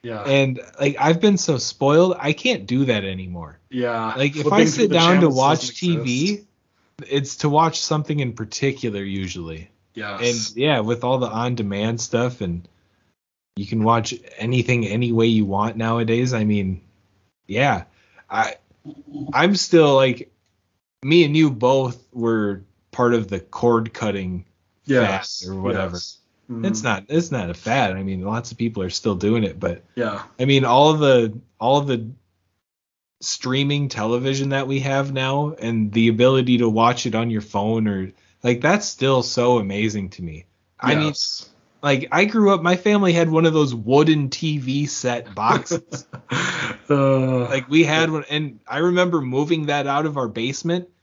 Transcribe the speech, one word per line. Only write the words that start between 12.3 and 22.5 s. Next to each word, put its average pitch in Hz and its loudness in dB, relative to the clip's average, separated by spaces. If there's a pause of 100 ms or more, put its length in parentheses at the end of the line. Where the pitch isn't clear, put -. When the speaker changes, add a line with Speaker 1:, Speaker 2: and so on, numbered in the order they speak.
Speaker 2:
and 87 -6 (880)
you 101 -8
can 110 -2
watch 113 0 (240)
anything 120 -2
any 117 -2
way 113 4
you 110 4
want 101 -2
nowadays. 117 0
I 110 0
mean, 98 0 (640)
yeah, 107 0 (440)
I, - -4 (760)
I'm 175 4
still, 156 4
like, 131 2 (720)
me 160 6
and 147 2
you 156 6
both 123 0
were 110 0 (260)